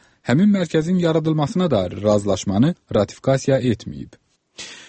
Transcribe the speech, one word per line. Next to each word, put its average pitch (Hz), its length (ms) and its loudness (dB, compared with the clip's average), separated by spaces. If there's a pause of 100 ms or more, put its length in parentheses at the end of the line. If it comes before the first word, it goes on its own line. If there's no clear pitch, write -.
(260)
həmin 170 240 4
mərkəzin 180 480 0
yaradılmasına 160 760 0
dair 92 220 0 (100)
razılaşmanı 104 680 2 (220)
ratifikasiya 135 640 0
etməyib. 73 580 -6 (720)